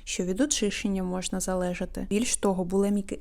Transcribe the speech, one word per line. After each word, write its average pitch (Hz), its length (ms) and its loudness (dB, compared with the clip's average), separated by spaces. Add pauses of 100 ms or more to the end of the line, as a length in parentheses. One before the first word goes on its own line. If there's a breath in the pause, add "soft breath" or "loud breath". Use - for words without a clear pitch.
що - 200 -2
від 185 160 0
очищення 208 600 0
можна 185 380 -2
залежати. 185 680 -2
Більш 220 260 2
того, 185 280 2
булеміки 202 560 0